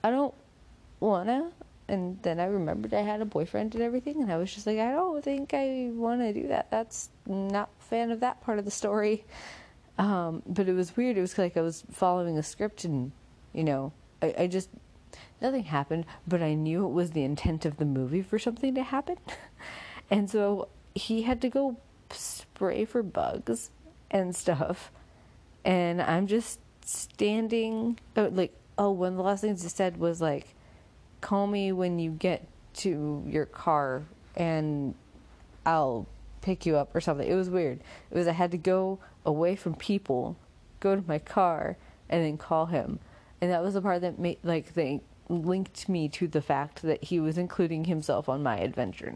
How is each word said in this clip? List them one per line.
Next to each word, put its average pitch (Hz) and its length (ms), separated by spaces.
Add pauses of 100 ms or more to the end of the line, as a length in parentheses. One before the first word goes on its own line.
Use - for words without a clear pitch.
I 214 60
don't 262 240 (640)
wanna." 220 520 (360)
And 185 360
then 170 160
I 175 60
remembered 202 480
I 208 80
had 208 200
a 220 40
boyfriend 208 500
and 226 80
everything, 254 380
and 214 100
I 165 60
was 180 160
just 208 120
like, 214 140
"I 233 120
don't 311 320
think 277 300
I 262 400
wanna 233 400
do - 140
that. - 240
That's, - 380 (180)
not 196 420 (100)
a - 40
fan 233 280
of 226 100
that 247 200
part 220 180
of 202 60
the 208 60
story." 214 540 (720)
Um, 180 480
but 185 200
it 185 60
was 180 240
weird. 240 200
It 190 40
was 180 160
like 180 180
I 170 60
was 165 300
following 180 460
a 151 60
script - 420
and, 139 260 (420)
you 160 100
know, 139 280 (300)
I, 160 180
I 180 80
just, 185 220 (720)
nothing 247 240
happened, 156 400 (220)
but 170 140
I 156 140
knew 156 300
it 165 60
was 170 200
the 156 120
intent 147 420
of 151 120
the 156 80
movie 139 380
for 214 160
something 247 340
to 262 100
happen. 285 340 (100)
<laughs> - 0 (840)
And 202 200
so 202 400 (260)
he 226 260
had 240 200
to 254 80
go 269 280 (320)
spray - 760
for 233 180
bugs - 680 (380)
and 185 260
stuff. - 560 (720)
And 175 380
I'm 175 260
just 220 320 (240)
standing, 226 1160 (180)
oh, 214 160
like, 185 200 (240)
oh, 202 140
one 185 180
of 185 80
the 185 60
last 196 180
things 202 220
he 170 60
said 180 280
was, 170 220
like, 156 360 (680)
"Call 202 260
me 202 240
when 180 280
you 165 120
get 160 360 (300)
to 151 500
your 147 180
car 143 580 (320)
and 156 600 (680)
I'll 135 420 (340)
pick - 240
you 160 100
up," 143 200
or 165 40
something. 147 280
It 170 80
was 185 140
weird. 170 300 (300)
It - 80
was, 175 100
I 170 60
had 175 180
to 180 60
go 190 420 (240)
away 165 320
from 170 200
people, 127 600 (440)
go 196 160
to 196 120
my 151 120
car, 175 580 (320)
and 170 140
then 151 140
call 160 280
him. 165 340 (400)
And 175 120
that 170 120
was 196 120
the 196 60
part 180 200
that 180 160
made, 175 260
like, 165 300
they 147 280 (280)
linked 175 580
me 165 220
to 175 180
the 151 140
fact 143 400
that 160 220
he 175 160
was 156 180
including 170 480
himself 156 420
on 135 160
my 117 140
adventure 104 580